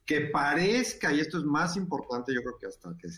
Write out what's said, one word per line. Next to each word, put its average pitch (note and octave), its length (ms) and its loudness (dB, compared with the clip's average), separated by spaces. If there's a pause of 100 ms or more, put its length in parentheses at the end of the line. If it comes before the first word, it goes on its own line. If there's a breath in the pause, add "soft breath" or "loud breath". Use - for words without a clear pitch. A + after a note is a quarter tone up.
que D3+ 160 0
parezca, D#3+ 920 2
y D3 60 4
esto D#3 180 0
es D3+ 60 -2
más D#3+ 340 2
importante, C3+ 560 -4
yo B2 80 0
creo B2 180 -8
que G#2 80 -10
hasta F2 300 -12
que, F2 200 -14